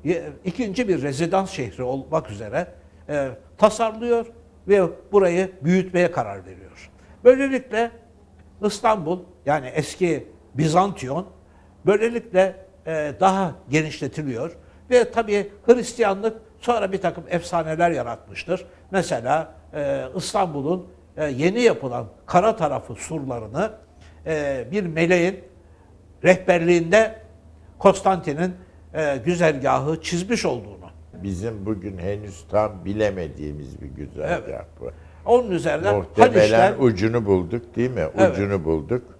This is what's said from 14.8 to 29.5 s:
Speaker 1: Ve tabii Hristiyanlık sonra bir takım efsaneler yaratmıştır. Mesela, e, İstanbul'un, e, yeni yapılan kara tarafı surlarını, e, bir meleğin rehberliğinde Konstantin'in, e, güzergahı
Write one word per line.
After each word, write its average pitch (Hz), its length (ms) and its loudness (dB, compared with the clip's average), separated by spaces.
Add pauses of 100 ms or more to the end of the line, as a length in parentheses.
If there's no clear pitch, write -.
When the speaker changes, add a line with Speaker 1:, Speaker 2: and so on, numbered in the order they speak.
Speaker 1:
Ve 247 220 4
tabii 208 400 -2 (140)
Hristiyanlık 220 760 2 (180)
sonra 208 320 -2
bir 196 100 -4
takım 170 280 -4
efsaneler 170 640 0
yaratmıştır. 120 720 -6 (260)
Mesela, 151 600 -2 (200)
e, 139 300 -4 (120)
İstanbul'un, 180 720 -2 (300)
e, 156 80 -2
yeni 160 360 0
yapılan 127 440 2 (200)
kara 214 300 4
tarafı 139 400 -4
surlarını, 131 760 -6 (540)
e, 143 460 -4
bir 202 120 -2
meleğin 170 560 0 (840)
rehberliğinde 175 920 4 (640)
Konstantin'in, 180 760 2 (380)
e, 143 320 -2
güzergahı 151 760 2